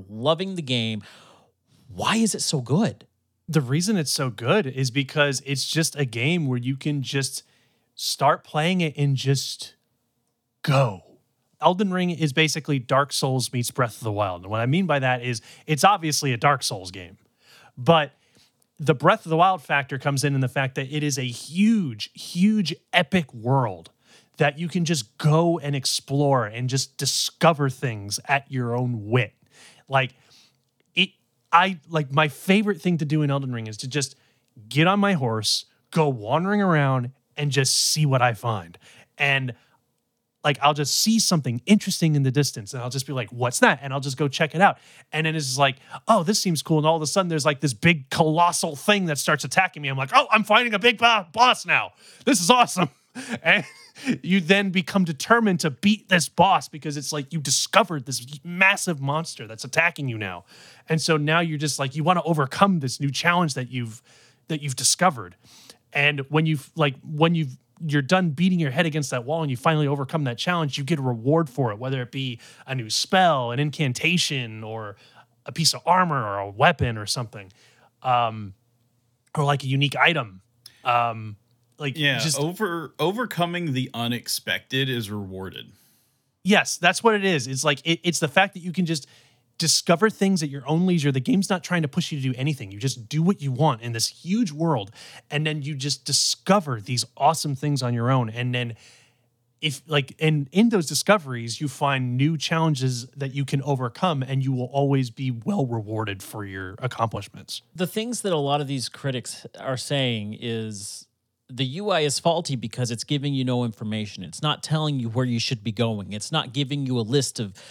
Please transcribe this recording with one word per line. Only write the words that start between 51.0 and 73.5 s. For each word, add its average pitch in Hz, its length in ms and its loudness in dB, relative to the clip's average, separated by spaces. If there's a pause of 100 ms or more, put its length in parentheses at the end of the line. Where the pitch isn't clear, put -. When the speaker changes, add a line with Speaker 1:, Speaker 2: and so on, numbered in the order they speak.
Speaker 2:
boss 240 320 4
now. 127 280 0 (320)
This 254 160 4
is 170 80 2
awesome." 233 400 4 (260)
<laughs> 254 140 -12 (120)
And 180 220 2 (600)
you 190 180 2
then 196 300 2
become 185 340 0
determined 202 560 2
to 160 80 0
beat 208 400 0
this 175 180 4
boss 175 400 2
because 147 300 -8
it's 147 160 -8
like 143 180 -6
you 165 80 -4
discovered 147 680 2
this 123 200 -8 (180)
massive 180 560 2
monster 139 480 -4
that's 110 160 -14
attacking 151 460 0
you 113 80 -4
now. 95 260 -6 (460)
And 160 120 0
so 160 140 2
now 151 240 2
you're 160 180 -2
just 143 220 -4
like, 135 160 -4
you 156 80 -2
wanna 185 220 2
overcome 165 560 2
this 127 180 -4
new 143 100 0
challenge 170 440 2
that 123 180 -8
you've, 117 300 -6 (480)
that 156 120 -6
you've 139 140 -6
discovered. 123 640 0 (560)
And 143 340 0
when 156 180 2
you've, 151 300 -2
like, 147 200 0 (100)
when 160 300 2
you've, 139 200 -2 (320)
you're 143 140 2
done 175 300 2
beating 175 280 2
your 143 120 0
head 165 140 0
against 156 260 -4
that 123 120 -4
wall 160 200 -4
and 143 60 -2
you 127 60 -2
finally 151 320 2
overcome 143 380 -2
that 120 120 -4
challenge, 160 400 -2
you 143 60 -4
get 151 160 0
a - 20 -4
reward 131 480 0
for 123 220 -2
it, 104 80 -8
whether 131 220 -4
it - 100 -10
be 131 300 -8 (260)
a 135 80 -6
new 113 140 -6
spell, 151 640 2